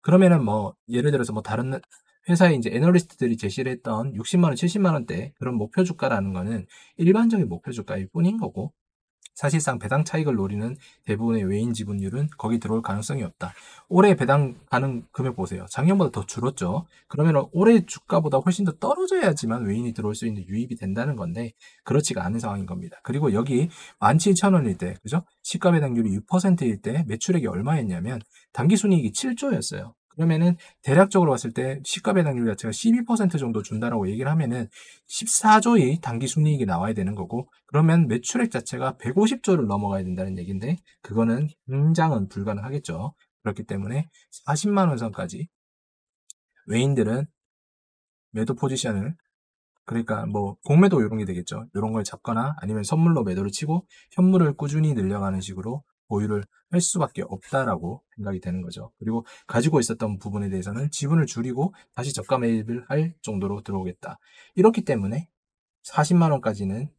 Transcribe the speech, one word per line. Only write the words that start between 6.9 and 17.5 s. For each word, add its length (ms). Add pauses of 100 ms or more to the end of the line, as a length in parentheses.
일반적인 520
목표 220
주가일 380
뿐인 300
거고, 340 (640)
사실상 440
배당 240
차익을 320
노리는 420 (280)
대부분의 400
외인 280
지분율은 680
거기 200
들어올 240
가능성이 400
없다. 300 (360)
올해 280
배당 400 (120)
가는 440
금액 240
보세요. 340
작년보다 400
더 160
줄었죠. 640 (180)
그러면은 460